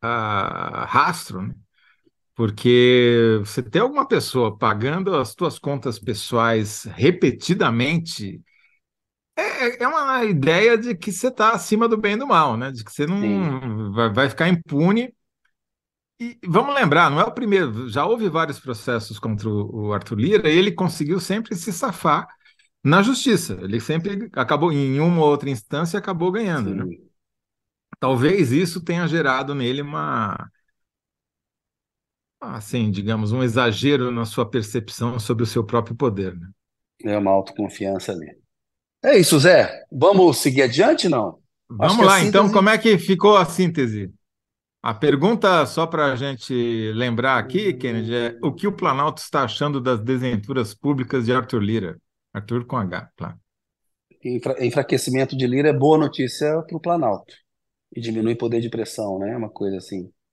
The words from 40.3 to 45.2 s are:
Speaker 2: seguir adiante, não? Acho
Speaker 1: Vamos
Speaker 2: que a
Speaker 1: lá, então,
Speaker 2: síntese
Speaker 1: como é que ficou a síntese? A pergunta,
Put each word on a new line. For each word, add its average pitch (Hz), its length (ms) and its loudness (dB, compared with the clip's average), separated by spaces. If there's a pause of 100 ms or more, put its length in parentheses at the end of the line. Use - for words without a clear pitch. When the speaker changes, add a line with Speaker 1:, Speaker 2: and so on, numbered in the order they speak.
Speaker 2:
seguir 135 240 2
adiante, 185 440 2
não? 117 320 -2 (300)
Acho 117 80 -14
Speaker 1:
Vamos 170 180 2
Speaker 2:
que 240 60 4
a - 40 8
Speaker 1:
lá, 190 140 8
então, 208 220 4
Speaker 2:
síntese 208 120 4
Speaker 1:
como 196 140 6
é 220 100 6
que 214 200 6
ficou 190 400 6
a 185 80 6
síntese? 131 680 -2 (720)
A 120 100 -2
pergunta, 165 720 4